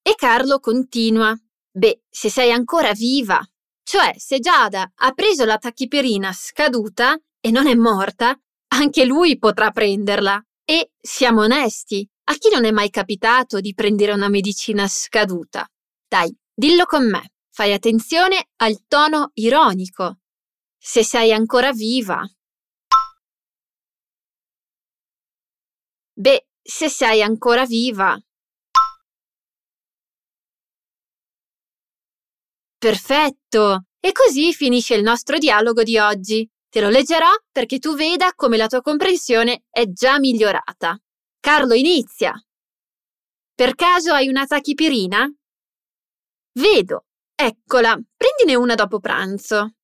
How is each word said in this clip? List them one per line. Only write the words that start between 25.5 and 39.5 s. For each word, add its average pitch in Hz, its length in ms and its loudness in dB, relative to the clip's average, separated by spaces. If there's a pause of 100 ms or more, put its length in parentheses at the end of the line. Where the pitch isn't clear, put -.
Beh, 254 320 2 (160)
se - 260 -6
sei 220 340 0
ancora 233 440 0
viva. 226 500 -2 (4000)
Perfetto! 220 1080 0 (140)
E 370 120 0
così 330 420 2
finisce 247 400 0
il 208 80 2
nostro 240 360 0
dialogo 233 440 2
di 226 160 0
oggi. 208 500 -2 (200)
Te 220 120 -2
lo 202 80 0
leggerò 311 400 2 (240)
perché 262 260 -4
tu 311 160 -4
veda 349 400 0
come 233 220 0
la 220 100 0
tua 254 140 -2
comprensione 285 880 -2